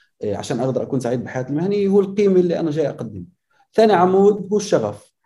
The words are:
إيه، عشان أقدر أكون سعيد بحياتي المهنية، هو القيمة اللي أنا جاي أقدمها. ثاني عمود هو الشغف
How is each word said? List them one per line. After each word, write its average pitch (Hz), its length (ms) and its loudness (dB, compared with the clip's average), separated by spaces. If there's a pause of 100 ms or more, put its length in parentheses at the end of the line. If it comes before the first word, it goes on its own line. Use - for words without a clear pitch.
(220)
إيه، 101 160 -4
عشان 123 220 -6
أقدر 123 220 -2
أكون 127 180 -4
سعيد 120 240 -4
بحياتي 127 260 -8
المهنية، 196 380 -2
هو 196 120 4
القيمة 196 400 2
اللي 175 200 0
أنا 160 120 -2
جاي 147 180 -2
أقدمها. 101 360 -10 (480)
ثاني 214 200 4
عمود 190 580 4
هو 208 60 0
الشغف 110 540 -2 (140)